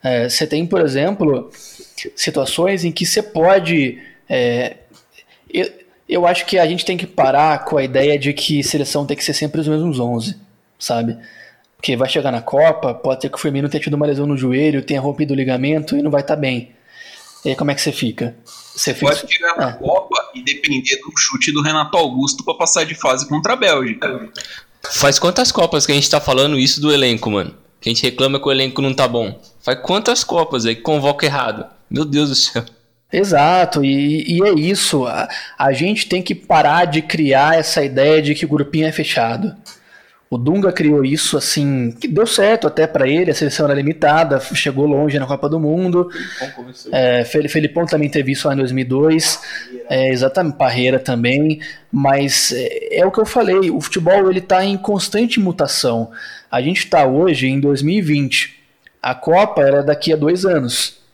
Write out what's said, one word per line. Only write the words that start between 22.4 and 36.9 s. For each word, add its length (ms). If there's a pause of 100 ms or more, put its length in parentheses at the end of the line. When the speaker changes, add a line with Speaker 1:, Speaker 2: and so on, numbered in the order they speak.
Speaker 2:
pra 100
passar 300
de 100
fase 340
contra 240
a 40
Bélgica. 720 (540)
Speaker 3:
Faz 360
quantas 340
Copas 340
que 60
a 20
gente 160
tá 100
falando 380
isso 220
do 120
elenco, 380
mano? 240 (260)
Que 80
a 40
gente 100
reclama 380
que 80
o 40
elenco 300
não 100
tá 140
bom. 340 (200)
Faz 200
quantas 440
Copas 420
aí 80
que 80
convoca 440
errado? 400 (240)
Meu 140
Deus 260
do 40
céu. 300 (480)
Speaker 1:
Exato, 720
e, 540
e 40
é 100
isso. 540
A, 220 (300)
a 140
gente 360
tem 140
que 120
parar 520
de 140